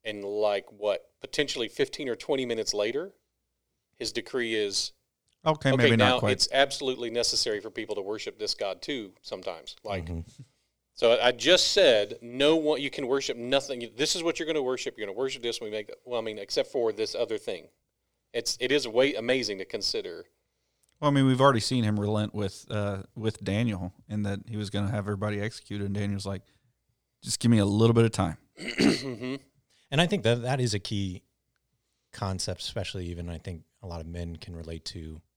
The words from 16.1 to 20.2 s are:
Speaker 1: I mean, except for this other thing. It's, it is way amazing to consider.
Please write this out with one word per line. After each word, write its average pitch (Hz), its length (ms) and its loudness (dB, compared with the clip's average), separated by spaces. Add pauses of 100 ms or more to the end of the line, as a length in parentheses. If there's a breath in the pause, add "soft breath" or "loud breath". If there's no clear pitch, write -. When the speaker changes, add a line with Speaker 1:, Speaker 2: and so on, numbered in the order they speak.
Speaker 1:
I 110 40 -4
mean, 107 160 -6
except 123 320 -2
for 113 200 2
this 104 220 -2
other 110 240 -2
thing. 85 300 -8 (680)
It's, - 260 -4
it 135 120 0
is 139 160 2
way 123 260 2
amazing 113 460 -2
to 92 60 -8
consider. 95 600 -6 (760)